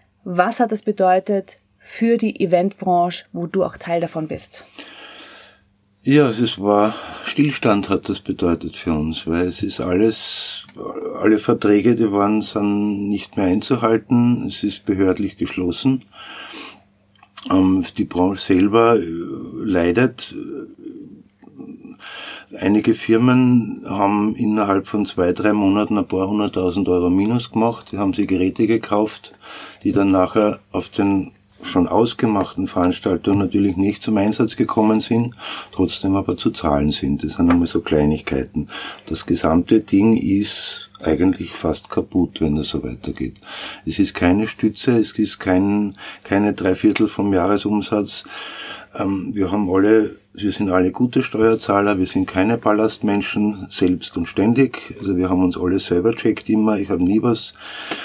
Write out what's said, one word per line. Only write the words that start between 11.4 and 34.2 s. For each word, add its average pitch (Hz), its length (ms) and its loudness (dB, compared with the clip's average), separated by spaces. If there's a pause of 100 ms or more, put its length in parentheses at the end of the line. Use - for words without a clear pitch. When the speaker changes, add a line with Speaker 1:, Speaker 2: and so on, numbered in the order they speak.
Speaker 2:
die 110 180 0
waren, 104 300 2
sind 104 680 -2
nicht - 280 -6
mehr 101 100 0
einzuhalten. 120 1000 2
Es - 140 -8
ist - 220 -4
behördlich 95 540 0
geschlossen. 92 640 -2 (1500)
Ähm, 92 360 2 (120)
die - 80 -2
Branche 92 380 -2
selber, 107 560 4
äh, 87 60 -2
leidet. 87 1300 -2 (2250)
Einige 107 400 2
Firmen 123 920 2
haben 104 500 0
innerhalb 104 500 0
von 104 200 -2
zwei, 95 260 0
drei 101 200 0
Monaten 104 460 2
ein 95 80 -2
paar 95 220 -2
hunderttausend 98 600 -2
Euro 90 220 2
Minus 107 400 0
gemacht. 113 420 -2
Die 98 60 -8
haben 98 140 0
sich 101 160 -2
Geräte 95 380 0
gekauft, 110 680 -2 (480)
die 98 100 0
dann 98 180 2
nachher 101 500 2 (100)
auf - 180 -6
den 101 440 0 (300)
schon - 260 0
ausgemachten 104 800 0
Veranstaltungen 92 720 0
natürlich 101 380 0
nicht 101 240 0
zum 110 180 0
Einsatz 107 360 0